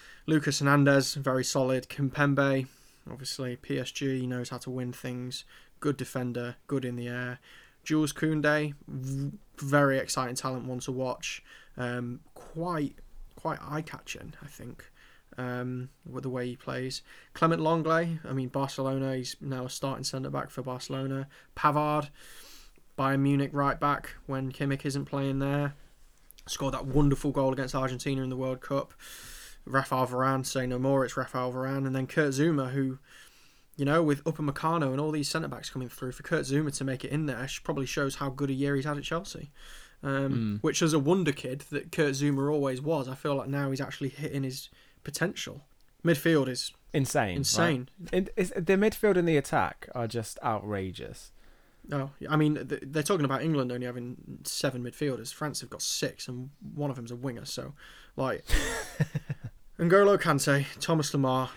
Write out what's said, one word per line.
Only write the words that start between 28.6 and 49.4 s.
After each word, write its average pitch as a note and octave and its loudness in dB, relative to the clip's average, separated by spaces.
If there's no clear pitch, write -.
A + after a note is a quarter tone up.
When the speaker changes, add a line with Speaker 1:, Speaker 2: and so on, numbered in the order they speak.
Speaker 1:
Cup. - -4
Rafael C3 2
Varane, C3 2
say B2+ -2
no B2 -2
more, C3+ 4
it's A#2 -2
Rafael B2+ -2
Varane. C3+ -2
And C3 0
then C3 0
Kurt D3+ 2
Zouma, C#3 2
who, C3+ 0
you C#3+ -2
know, D3+ 6
with D3 2
Upamecano D#3 0
and C3+ 0
all D#3 0
these D3 -2
centre-backs C#3 -4
coming B2+ -6
through, B2+ -8
for - -14
Kurt D3+ 0
Zouma C#3 2
to C#3 -4
make C3+ -4
it - -4
in D#3 0
there B2+ -4
sh-, - -8
probably C#3 -2
shows C#3 0
how C#3 -4
good C#3 -2
a C#3 0
year C#3 0
he's C3+ 0
had D3 -2
at C3 -8
Chelsea. D#3+ -6
Um, C3+ 0
Speaker 2:
Mm. - -16
Speaker 1:
which - 2
is D#3 4
a D#3+ 6
wonder D#3+ 4
kid C3+ -4
that - -6
Kurt D3 2
Zouma C#3 2
always C#3 0
was. D3 0
I C3 -8
feel D3 -2
like B2 -4
now C#3 0
he's C3+ -2
actually - -4
hitting C#3 -4
his C3 -6
potential. - -4
Midfield D#3+ 6
is - -4
Speaker 2:
Insane, C3+ 2
right? F2+ -2
Speaker 1:
insane. C3+ 2
Speaker 2:
In-, F#3+ 2
is, F#3 2
the F#3+ 2
midfield G#3 4
and E3+ 4
the D#3+ 6
attack - 0